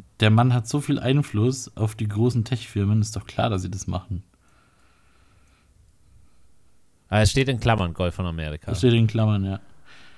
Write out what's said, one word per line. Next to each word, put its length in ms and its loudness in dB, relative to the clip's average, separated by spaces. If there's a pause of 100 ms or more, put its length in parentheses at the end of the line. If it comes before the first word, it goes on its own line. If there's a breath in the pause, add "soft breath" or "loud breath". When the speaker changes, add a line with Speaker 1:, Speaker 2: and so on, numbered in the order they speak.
(200)
Speaker 1:
der 100 6
Mann 240 4
hat 140 -2
so 120 -2
viel 200 -2
Einfluss 760 0
auf 200 -2
die 120 -4
großen 360 2
Tech-Firmen, 560 0
ist 160 -2
doch 100 -10
klar, 240 -2
dass 120 -2
sie 80 -6
das 180 -8
machen. 340 -6 (2750 soft breath)
Speaker 2:
Aber 120 2
es 100 4
steht 180 0
in 120 -2
Klammern, 340 2
Golf 200 -2
von 120 -4
Amerika. 460 -6
Speaker 1:
Es 60 -4
steht 160 4
in 120 4
Klammern, 380 0
ja. 160 -6 (580 loud breath)